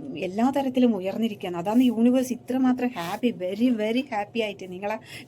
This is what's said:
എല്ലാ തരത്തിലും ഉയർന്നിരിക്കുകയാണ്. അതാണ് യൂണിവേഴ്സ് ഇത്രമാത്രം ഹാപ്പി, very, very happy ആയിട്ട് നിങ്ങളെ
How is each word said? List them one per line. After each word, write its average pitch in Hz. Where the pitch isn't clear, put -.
എല്ലാ 202
തരത്തിലും 254
ഉയർന്നിരിക്കുകയാണ്. 196
അതാണ് 208
യൂണിവേഴ്സ് 247
ഇത്രമാത്രം 254
ഹാപ്പി, 185
very, 190
very 226
happy 208
ആയിട്ട് 196
നിങ്ങളെ 202